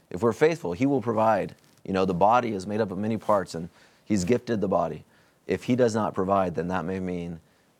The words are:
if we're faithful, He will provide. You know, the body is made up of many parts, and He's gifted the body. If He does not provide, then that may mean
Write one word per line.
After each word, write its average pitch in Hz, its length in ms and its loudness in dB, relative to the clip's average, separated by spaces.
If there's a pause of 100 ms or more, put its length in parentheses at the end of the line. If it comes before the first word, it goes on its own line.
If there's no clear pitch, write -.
(100)
if 90 120 -8
we're 117 100 4
faithful, 156 400 0
He 87 120 -2
will 139 160 2
provide. 107 540 0 (300)
You - 80 -6
know, 95 120 2
the 95 100 0
body 113 380 4
is 95 140 -6
made 104 140 -2
up 104 100 -2
of 92 80 -8
many 110 180 -2
parts, 98 380 -2
and 85 140 -8 (360)
He's 101 200 0
gifted 117 360 0
the 98 80 -2
body. 85 360 -2 (420)
If - 180 -2
He 127 120 0
does 117 180 4
not 104 200 -2
provide, 95 420 0
then 85 120 -2
that 90 160 -2
may 92 140 -4
mean 87 400 -6 (420)